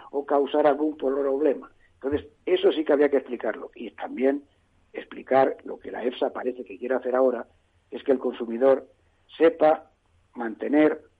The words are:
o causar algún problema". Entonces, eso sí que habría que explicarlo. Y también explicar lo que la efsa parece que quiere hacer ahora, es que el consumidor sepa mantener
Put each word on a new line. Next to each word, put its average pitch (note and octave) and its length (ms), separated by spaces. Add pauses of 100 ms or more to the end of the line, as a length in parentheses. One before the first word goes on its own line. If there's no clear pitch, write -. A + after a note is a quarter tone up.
(120)
o C#3 140
causar C#3+ 400
algún D3+ 300
problema". C#3 760 (260)
Entonces, C#3 320 (180)
eso F3+ 260
sí D3+ 140
que D3+ 80
habría C#3+ 160
que C3+ 80
explicarlo. A2+ 580
Y A#2 160
también C#3 520 (500)
explicar - 720
lo - 120
que - 140
la - 140
efsa B2+ 260
parece B2+ 320
que - 140
quiere B2 180
hacer B2 200
ahora, B2 320 (440)
es B2+ 120
que C#3 100
el B2+ 60
consumidor B2 680 (500)
sepa D#3 520 (460)
mantener B2 680 (180)